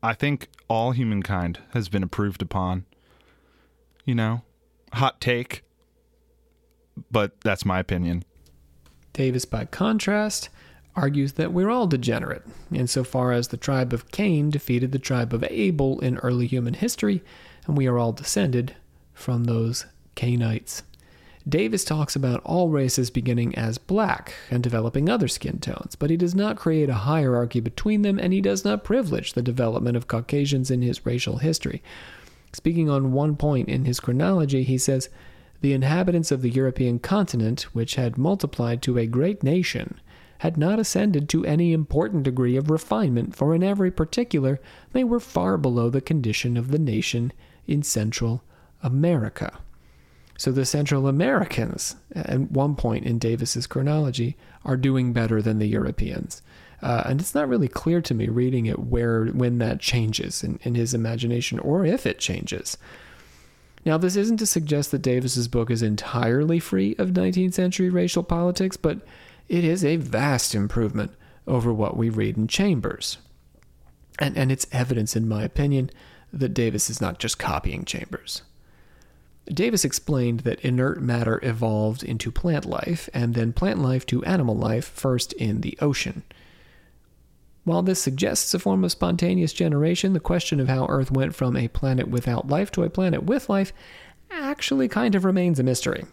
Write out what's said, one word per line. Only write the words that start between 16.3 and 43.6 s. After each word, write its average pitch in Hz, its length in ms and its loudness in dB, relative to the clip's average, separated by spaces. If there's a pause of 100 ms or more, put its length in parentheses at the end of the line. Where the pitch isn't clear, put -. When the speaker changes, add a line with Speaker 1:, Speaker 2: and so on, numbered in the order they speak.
Speaker 2:
human 120 280 -2
history, 208 480 -2 (440)
and 147 100 0
we 135 100 2
are 120 120 2
all 117 140 0
descended 135 640 -2 (380)
from 120 320 -2
those 117 400 0 (300)
Cainites. 117 680 -2 (680)
Davis 190 360 0
talks 156 320 -2
about 123 280 0
all 175 260 2
races 131 380 2
beginning 120 480 0
as 113 220 -2
black - 560 -2 (160)
and 123 120 0
developing 120 460 0
other 208 200 2
skin - 300 -4
tones, - 360 -8
but 147 160 -2
he 165 60 4
does 175 180 2
not 208 220 0
create 160 320 2
a 131 60 0
hierarchy 123 680 2
between 208 420 0
them, 202 160 2
and 180 140 0
he 190 80 2
does 196 240 0
not 202 180 0
privilege 214 520 0
the 120 80 0
development 120 540 0
of 117 120 -4
Caucasians 135 640 0
in 123 120 2
his - 240 -2
racial 120 320 -2
history. - 440 -2 (680)
Speaking 165 380 0
on 135 220 2
one 147 240 2
point 143 320 0
in 131 160 -2
his 123 160 0
chronology, 139 640 2
he 131 140 2
says, 131 300 0 (520)
"The 139 120 2
inhabitants 165 600 2
of 131 100 0
the 120 80 2
European 127 480 2
continent, 127 640 0 (120)
which 113 200 -2
had 120 240 0
multiplied 127 640 0
to 123 160 2
a 113 80 2
great 151 380 0
nation, - 560 0 (400)
had 165 180 0
not 190 220 2
ascended 180 480 2
to 160 180 2
any 165 260 4
important 160 520 2
degree 127 320 2
of 147 140 0
refinement, 156 640 0
for 151 180 2
in 170 80 4